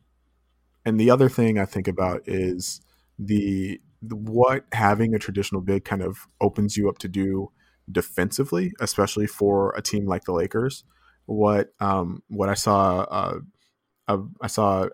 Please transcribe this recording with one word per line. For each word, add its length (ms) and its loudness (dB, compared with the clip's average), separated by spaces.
and 140 2
the 120 6
other 180 6
thing 300 2
I 60 0
think 220 -6
about 400 -2
is 540 -4
the, 640 -2
the, 160 -12
what 560 2
having 420 2
a 40 0
traditional 420 -4
big 240 -2
kind 160 -4
of 260 -8
opens 380 0
you 100 2
up 100 -2
to 100 -8
do 440 -2
defensively, 880 -2
especially 460 0
for 500 2
a 60 -6
team 240 -4
like 180 -2
the 80 -4
Lakers. 520 -2
What, 540 2
um, 480 -2
what 200 -2
I 60 0
saw, 460 2
uh, 380 -4
uh, 100 0
I 60 -4
saw 460 2